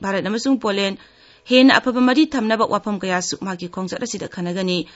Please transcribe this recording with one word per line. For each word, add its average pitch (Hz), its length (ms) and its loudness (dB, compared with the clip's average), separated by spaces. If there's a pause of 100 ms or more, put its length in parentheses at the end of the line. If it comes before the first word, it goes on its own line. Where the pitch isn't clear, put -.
ꯚꯥꯔꯠ 196 240 -4
ꯑꯃꯁꯨꯡ 233 320 0
ꯄꯣꯂꯦꯟ 196 400 -2 (500)
ꯍꯦꯟꯅ 254 260 8
ꯑꯐꯕ 247 280 2
ꯃꯔꯤ 254 240 4
ꯊꯝꯅꯕ 220 400 0
ꯋꯥꯐꯝ 208 320 -2
ꯀꯌꯥꯁꯨ 180 400 -4
ꯃꯍꯥꯛꯀꯤ 185 320 -8
ꯈꯣꯡꯆꯠ 190 320 -8
ꯑꯁꯤꯗ 196 240 -8
ꯈꯟꯅꯒꯅꯤ꯫ 180 520 -4 (180)